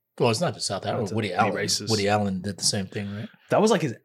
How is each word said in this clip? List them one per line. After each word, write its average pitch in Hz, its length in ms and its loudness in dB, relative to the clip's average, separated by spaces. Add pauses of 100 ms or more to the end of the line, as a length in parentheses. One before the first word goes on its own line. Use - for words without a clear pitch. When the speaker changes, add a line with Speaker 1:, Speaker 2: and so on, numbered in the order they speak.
(200)
Speaker 1:
Well, 127 100 6
it's 113 120 2
not 160 140 0
just - 120 -8
South 98 180 -6
Speaker 2:
Not 101 100 -2
Speaker 1:
Africa. 110 140 -2
Speaker 2:
to 107 60 -4
Speaker 1:
Woody 110 140 -2
Speaker 2:
be - 60 -6
Speaker 1:
Allen. 101 180 2
Speaker 2:
racist. 101 360 -2
Speaker 1:
Woody 101 200 2
Allen 101 320 2
did 98 160 -6
the - 60 -8
same 98 240 -2
thing, 101 280 -8
right? 107 140 -10 (200)
Speaker 2:
That - 120 4
was, 220 100 4
like, 202 100 4
his 120 240 -2